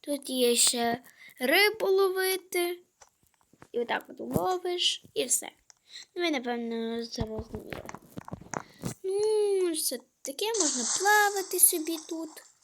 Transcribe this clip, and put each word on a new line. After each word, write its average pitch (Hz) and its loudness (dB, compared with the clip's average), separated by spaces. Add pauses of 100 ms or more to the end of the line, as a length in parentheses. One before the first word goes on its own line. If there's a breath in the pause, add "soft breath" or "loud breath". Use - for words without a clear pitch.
Тут 285 -6
є 247 4
ще 240 2 (360 loud breath)
рибу 392 4
ловити. 370 0 (880)
І 240 -2
отак - -2
от - -16
ловиш, 359 0 (100)
і - 0
все. - -2 (640 loud breath)
Ну, 359 -4
ви, 339 0
напевно, 233 -4
зрозуміли. 220 -8 (1200 loud breath)
Ну, 403 2
все 311 -4 (240)
таке, 285 -4 (140)
можна 262 0 (140)
плавати 403 4
собі 330 2 (100)
тут. 320 -8 (340)